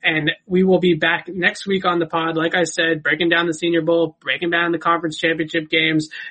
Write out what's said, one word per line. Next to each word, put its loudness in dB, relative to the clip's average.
And 0
we 2
will 4
be 4
back -2
next -4
week -2
on 0
the -2
pod, -2
like 0
I 2
said, 0
breaking 0
down 2
the 0
Senior 0
Bowl, 0
breaking -4
down 0
the 0
conference -2
championship -2
games. 2